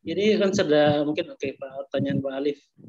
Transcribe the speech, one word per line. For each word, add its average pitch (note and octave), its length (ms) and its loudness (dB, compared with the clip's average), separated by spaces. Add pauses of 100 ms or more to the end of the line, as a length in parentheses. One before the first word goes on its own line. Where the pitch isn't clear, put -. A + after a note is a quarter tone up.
ini G3 320 2
kan G3 140 2
sudah D3+ 520 4
mungkin, D#3 280 -4
oke, C#3 240 -8
Pak, C3+ 160 -14 (160)
pertanyaan C3+ 340 -2
Pak C3+ 140 -6
Alif. C#3+ 240 -4 (300)